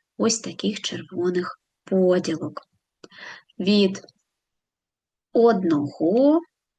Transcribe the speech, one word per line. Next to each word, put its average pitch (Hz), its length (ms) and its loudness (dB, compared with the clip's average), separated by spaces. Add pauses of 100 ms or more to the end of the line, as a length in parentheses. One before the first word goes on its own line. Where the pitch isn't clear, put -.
(180)
ось 226 240 0
таких 196 400 -6
червоних 180 800 -6 (240)
поділок. 180 800 0 (960)
Від 196 440 2 (1300)
одного, 202 1080 2 (380)